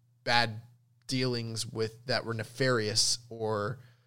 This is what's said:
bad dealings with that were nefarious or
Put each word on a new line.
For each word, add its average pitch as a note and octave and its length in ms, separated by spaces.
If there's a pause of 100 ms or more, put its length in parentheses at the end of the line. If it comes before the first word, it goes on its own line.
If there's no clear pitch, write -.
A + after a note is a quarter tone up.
(260)
bad A#2 340 (480)
dealings A#2 580
with A2 420
that A2+ 180
were A2+ 80
nefarious A2 840 (120)
or A2 500 (280)